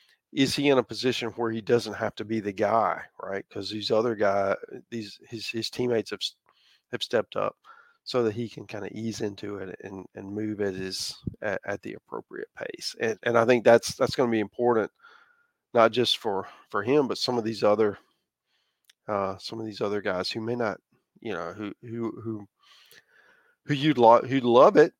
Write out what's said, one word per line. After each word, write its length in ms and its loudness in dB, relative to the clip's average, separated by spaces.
is 220 2
he 140 2
in 100 6
a 40 4
position 480 -4
where 200 -4
he 100 -6
doesn't 340 0
have 200 -4
to 100 -10
be 140 -2
the 140 -4
guy, 500 2
right? 300 -8
'Cause 180 -10
these 220 -6
other 240 2
guy, 400 2
these, 280 -10
his, 200 -10
his 200 -6
teammates 420 -2
have 100 -10
s-, 160 -8
have 100 -6
stepped 320 -2
up 220 -4
so 180 -2
that 120 0
he 140 -6
can 160 -16
kinda 280 -12
ease 300 -6
into 340 -8
it 260 -10
and, 320 -14
and 180 -14
move 280 -6
at 140 -2
his, 420 -8
at, 220 -4
at 180 -6
the 120 -12
appropriate 600 -12
pace. 440 -10
And, 240 -2
and 120 2
I 80 4
think 200 4
that's, 320 6
that's 180 0
gonna 160 0
be 80 2
important, 500 0
not 160 8
just 280 0
for, 280 -4
for 160 -4
him, 240 2
but 100 -4
some 180 -2
of 60 0
these 220 -4
other, 340 4
uh, 300 -2
some 200 -12
of 80 -8
these 140 -10
other 200 -2
guys 300 -4
who 100 -6
may 140 -4
not, 240 -2
you 120 -8
know, 200 -8
who, 200 -10
who, 400 -8
who, 260 -10
who 80 -2
you'd 240 2
lo-, 240 8
who'd 220 -2
love 320 8
it 240 6